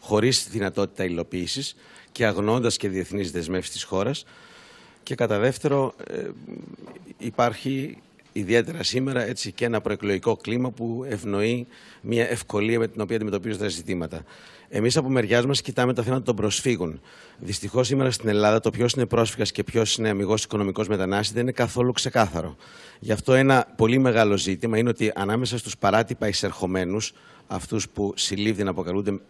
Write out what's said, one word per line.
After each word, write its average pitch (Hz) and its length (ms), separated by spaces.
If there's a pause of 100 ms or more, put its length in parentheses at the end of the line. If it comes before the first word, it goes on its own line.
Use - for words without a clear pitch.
χωρίς 110 500
δυνατότητα 98 540
υλοποίησης 87 720 (360)
και 120 140
αγνοώντας 110 500
και 107 120
διεθνείς 95 420
δεσμεύσεις 87 420
της - 100
χώρας. 107 420 (800)
Και - 120
κατά 110 240
δεύτερο, 135 560 (160)
ε, - 120 (960)
υπάρχει 123 800 (340)
ιδιαίτερα 113 500
σήμερα, 127 440
έτσι, 107 260
και - 120
ένα 117 160
προεκλογικό 104 560
κλίμα 123 340
που 117 380
ευνοεί 110 580 (340)
μια 117 300
ευκολία 113 480
με 113 100
την 113 120
οποία 107 160
αντιμετωπίζονται 104 480
τα 104 60
ζητήματα. 82 520 (480)
Εμείς 117 260
από 139 120
μεριάς 120 380
μας 135 160
κοιτάμε 123 320
τα 123 80
θέματα 127 200
των 117 140
προσφύγων. 98 640 (380)
Δυστυχώς 104 480
σήμερα 135 240
στην 117 180
Ελλάδα 107 320
το 110 100
ποιος 120 220
είναι 123 140
πρόσφυγας 113 460
και 104 120
ποιος 113 320
είναι 110 120
αμιγός 101 360
οικονομικός 101 440
μετανάστης 101 440
δεν 120 100
είναι 127 100
καθόλου 123 400
ξεκάθαρο. 85 640 (440)
Γι' - 120
αυτό 107 220
ένα 135 320 (100)
πολύ 113 220
μεγάλο 113 380
ζήτημα 95 420
είναι 120 100
ότι 110 260
ανάμεσα 110 440
στους 107 200
παράτυπα 110 500
εισερχομένους, 92 840 (340)
αυτούς 98 420
που 101 280
συλλήβδιν 101 520
αποκαλούνται 95 600